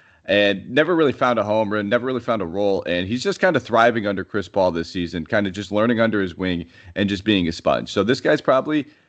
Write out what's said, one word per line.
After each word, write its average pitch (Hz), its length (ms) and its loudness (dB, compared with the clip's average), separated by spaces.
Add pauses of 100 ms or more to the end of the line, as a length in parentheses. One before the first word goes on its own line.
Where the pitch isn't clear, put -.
(260)
And 101 420 2
never 151 280 2
really 156 160 4
found 123 260 0
a 104 60 0
home 107 280 0
run, 104 160 -2
never 120 200 0
really 127 140 -4
found 113 200 -2
a 90 40 -4
role. 95 400 0
And 90 220 -2
he's 123 140 -4
just 196 180 -4
kind 185 160 2
of 127 60 0
thriving 113 460 2
under 98 160 -4
Chris 98 240 -6
Paul 92 240 0
this 82 180 -4
season, 85 380 -6
kind 104 180 2
of 95 80 -4
just 101 180 -8
learning 110 280 2
under 107 220 2
his 90 140 -4
wing 90 300 -4 (300)
and 101 120 0
just 98 160 -4
being 98 240 2
a 82 40 -2
sponge. 62 400 -2
So 101 120 0
this 120 160 0
guy's 160 220 0
probably 139 460 0 (220)